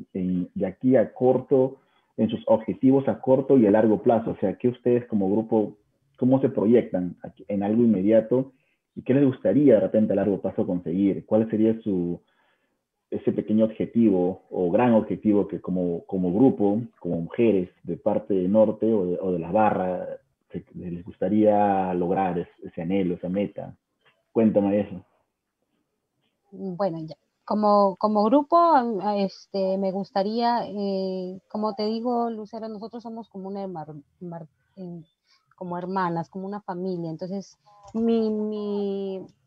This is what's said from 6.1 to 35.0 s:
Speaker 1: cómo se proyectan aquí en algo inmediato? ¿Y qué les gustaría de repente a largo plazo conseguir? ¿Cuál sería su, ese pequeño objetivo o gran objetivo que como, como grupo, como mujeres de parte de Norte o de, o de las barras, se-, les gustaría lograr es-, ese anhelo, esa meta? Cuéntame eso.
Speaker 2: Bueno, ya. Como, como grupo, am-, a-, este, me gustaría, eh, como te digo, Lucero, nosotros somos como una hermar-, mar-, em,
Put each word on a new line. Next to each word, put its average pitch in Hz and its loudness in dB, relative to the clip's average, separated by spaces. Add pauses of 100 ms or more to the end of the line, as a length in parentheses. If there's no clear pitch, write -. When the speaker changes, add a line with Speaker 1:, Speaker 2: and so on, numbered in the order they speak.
Speaker 1:
cómo 131 2
se 139 0
proyectan 95 0
aquí - -18
en 101 -4
algo 107 2
inmediato? 110 2 (420)
¿Y 120 -14
qué 143 0
les 143 4
gustaría 135 4
de 101 6
repente 104 2
a 101 2
largo 98 0
plazo 98 -4
conseguir? 90 -2
¿Cuál 113 2
sería 110 0
su, 87 -2 (880)
ese - -4
pequeño 107 0
objetivo 95 0
o 90 -2
gran 117 2
objetivo 104 0
que 85 -8
como, 87 -4
como 90 -2
grupo, 104 2 (180)
como 85 -6
mujeres 95 0 (160)
de 85 -6
parte 104 -2
de 92 0
Norte 107 2
o 101 0
de, 87 -2
o 92 -2
de 87 -2
las 82 -8
barras, 92 0 (440)
se-, 87 -12 (100)
les 87 -10
gustaría 101 2
lograr 90 0
es-, 85 -6 (160)
ese 90 -12
anhelo, 90 -2
esa 87 -8
meta? 92 -6 (580)
Cuéntame 104 2
eso. 95 -8 (1500)
Speaker 2:
Bueno, 190 -4
ya. 160 -12 (300)
Como, 208 4
como 214 2
grupo, 285 4
am-, 262 4
a-, 208 -2
este, 190 -2
me 196 0
gustaría, 214 -2
eh, 190 -6
como 214 -4
te 214 -4
digo, 233 -2
Lucero, 220 -10
nosotros 220 -14
somos 226 -14
como 190 -12
una 196 -8
hermar-, 160 -10 (260)
mar-, 170 -14 (280)
em, 175 -14 (540)